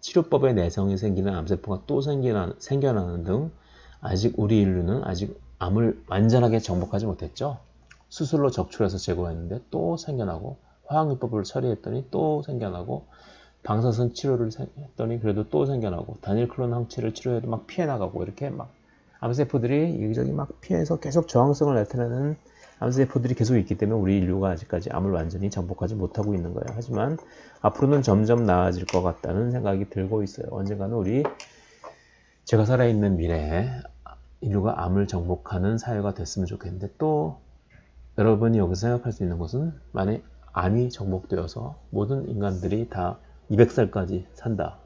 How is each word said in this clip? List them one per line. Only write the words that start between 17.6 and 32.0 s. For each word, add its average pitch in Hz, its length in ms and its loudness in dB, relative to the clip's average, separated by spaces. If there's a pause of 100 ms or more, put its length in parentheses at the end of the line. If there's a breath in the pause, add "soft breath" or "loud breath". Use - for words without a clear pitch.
피해나가고 104 560 -2
이렇게 101 260 -6
막 127 220 -10 (480 soft breath)
암세포들이 135 840 0
여기저기 120 280 0
막 143 300 -6
피해서 165 380 0
계속 156 280 0
저항성을 139 480 4
나타내는 123 600 0 (420 loud breath)
암세포들이 123 540 2
계속 120 240 4
있기 101 200 2
때문에 110 220 2
우리 98 200 4
인류가 92 320 2
아직까지 85 400 -4
암을 95 200 0
완전히 90 380 -2
정복하지 92 460 -4
못하고 104 380 -2
있는 87 200 -2
거예요. - 220 -6
하지만 117 420 -2 (420 loud breath)
앞으로는 139 440 4
점점 113 420 4
나아질 90 400 4
것 90 160 2
같다는 92 500 -2
생각이 101 380 -2
들고 101 340 -2
있어요. - 280 -8
언젠가는 101 440 -4
우리, 113 280 0 (1200 loud breath)